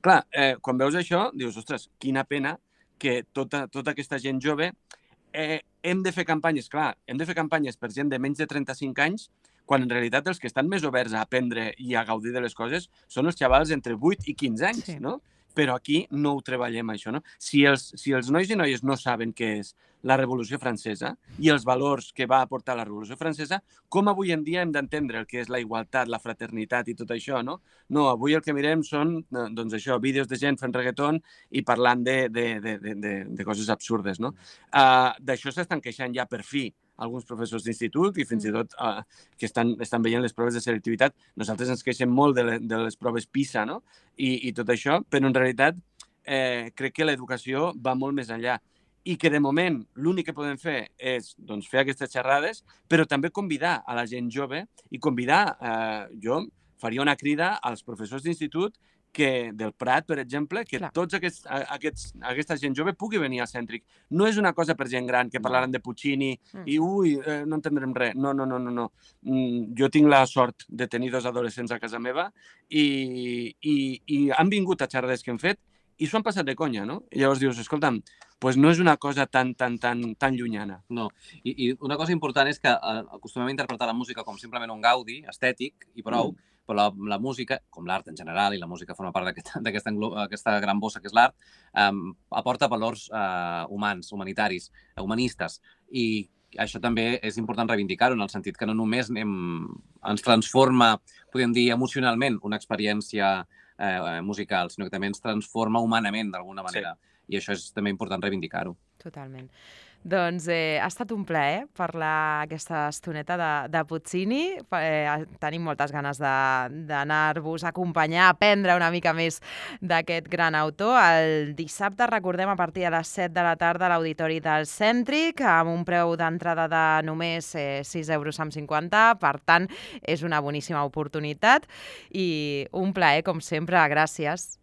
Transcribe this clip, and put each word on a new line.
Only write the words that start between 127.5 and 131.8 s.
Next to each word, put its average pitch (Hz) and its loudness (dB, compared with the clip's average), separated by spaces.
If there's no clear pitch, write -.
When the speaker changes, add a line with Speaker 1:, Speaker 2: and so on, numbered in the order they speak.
Speaker 2:
eh, 143 -4
sis 156 -6
euros 151 -2
amb 156 -4
cinquanta. 170 2
Per 143 2
tant, 175 6
és 151 -2
una 160 0
boníssima 147 -4
oportunitat 151 2